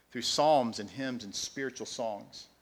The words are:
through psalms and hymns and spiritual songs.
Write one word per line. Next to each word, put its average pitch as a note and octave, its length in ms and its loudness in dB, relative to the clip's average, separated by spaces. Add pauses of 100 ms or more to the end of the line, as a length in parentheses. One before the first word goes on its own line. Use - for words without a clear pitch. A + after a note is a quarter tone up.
(100)
through A#2+ 120 -6
psalms C#3+ 560 4
and G#2 100 -6
hymns B2+ 360 -6
and G2 100 -10
spiritual B2+ 500 -6
songs. - 640 -6 (160)